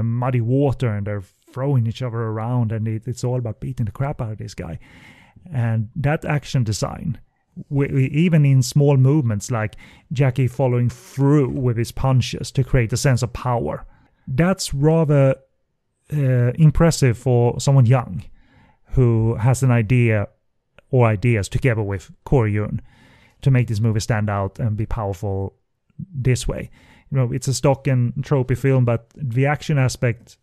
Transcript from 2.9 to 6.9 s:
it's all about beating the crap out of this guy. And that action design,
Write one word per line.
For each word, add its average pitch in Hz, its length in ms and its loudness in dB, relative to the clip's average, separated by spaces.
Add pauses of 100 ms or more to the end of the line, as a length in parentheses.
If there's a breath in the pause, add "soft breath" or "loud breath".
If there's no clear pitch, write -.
it's - 160 -8
all 123 140 -2
about 117 220 -8
beating 131 260 -6
the - 60 -8
crap 139 280 -6
out 110 120 -6
of 101 60 -12
this 110 160 -14
guy. - 240 -12 (760 loud breath)
And 113 440 -2
that 147 280 -2
action 143 380 -2
design, - 580 -4 (500)